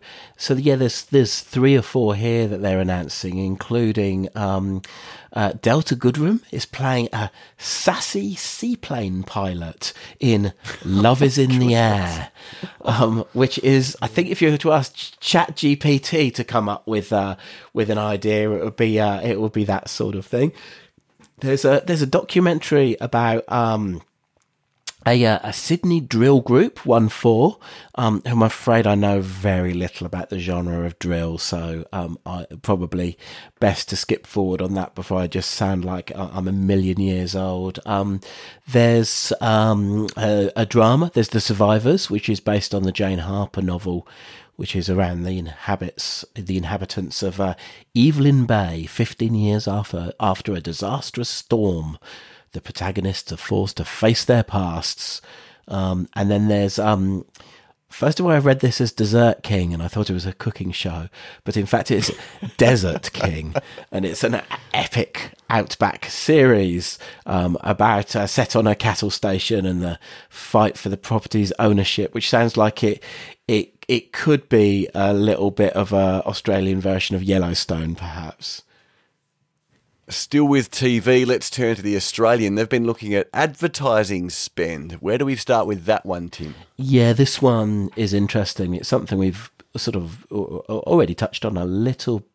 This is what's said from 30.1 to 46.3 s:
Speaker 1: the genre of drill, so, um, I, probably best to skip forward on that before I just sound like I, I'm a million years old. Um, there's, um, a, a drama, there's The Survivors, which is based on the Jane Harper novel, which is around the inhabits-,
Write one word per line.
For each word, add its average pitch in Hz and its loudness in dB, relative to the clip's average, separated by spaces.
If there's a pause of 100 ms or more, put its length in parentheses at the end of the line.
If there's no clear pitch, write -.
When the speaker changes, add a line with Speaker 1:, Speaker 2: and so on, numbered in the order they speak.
Speaker 1:
the 95 -6
genre 87 -4
of 85 -8
drill, 82 -4
so, 82 -6
um, 87 -8
I, 90 -10 (160)
probably 87 -2 (440)
best - 0
to 98 -6
skip - -2
forward 92 -2
on 92 -4
that 95 -6
before 92 -4
I 90 -2
just 92 -4
sound 95 -2
like 90 -8
I, 95 -10
I'm 92 -4
a 95 -2
million 95 2
years 92 -2
old. 92 -4
Um, 101 -2 (480)
there's, 117 2 (100)
um, 107 2 (100)
a, 104 2
a 113 0
drama, 120 4
there's 113 2
The 113 -2
Survivors, 107 2
which 104 -4
is 104 0
based 104 -2
on 101 -2
the 95 0
Jane 95 -2
Harper 98 -4
novel, 87 -4 (480)
which - -8
is 92 -2
around 90 0
the 92 -4
inhabits-, - -8